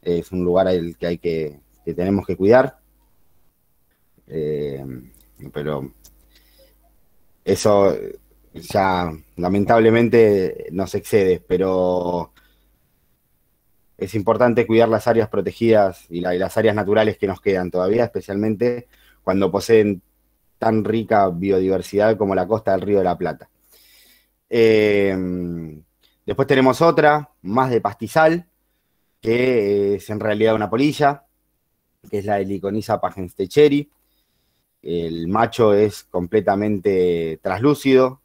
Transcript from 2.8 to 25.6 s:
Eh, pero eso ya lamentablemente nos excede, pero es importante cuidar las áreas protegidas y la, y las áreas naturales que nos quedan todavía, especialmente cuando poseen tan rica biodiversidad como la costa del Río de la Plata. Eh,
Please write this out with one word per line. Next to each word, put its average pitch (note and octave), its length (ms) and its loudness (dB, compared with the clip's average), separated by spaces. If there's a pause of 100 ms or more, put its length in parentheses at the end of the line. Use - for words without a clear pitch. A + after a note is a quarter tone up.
Eh, D2 560 -6 (680)
pero C#2+ 380 -8 (1500)
eso G2 500 2 (600)
ya F2+ 580 -4 (240)
lamentablemente G#2+ 1300 2
nos F2+ 240 -6
excede, F#2+ 460 0
pero F2+ 920 -2 (1700)
es G2 160 -10
importante A2+ 520 2
cuidar A2+ 220 4
las A2 200 0
áreas A2+ 200 2
protegidas G2+ 800 0
y E2+ 120 -8
la, F2+ 140 -2
y F2+ 40 -2
las F#2 180 -4
áreas A2 180 2
naturales G#2+ 440 0
que G#2 80 -2
nos F#2+ 140 -4
quedan F#2 300 -2
todavía, G2 340 0
especialmente A2 840 -4 (380)
cuando F#2+ 260 0
poseen G#2 500 2 (580)
tan A2 260 0
rica G#2 440 0
biodiversidad F#2+ 880 0
como F#2+ 200 0
la F2+ 100 0
costa G#2 240 -2
del F#2+ 120 0
Río G2+ 160 0
de F#2+ 60 0
la E2+ 140 -2
Plata. D#2 320 -8 (1000)
Eh, G#2+ 680 2 (1080)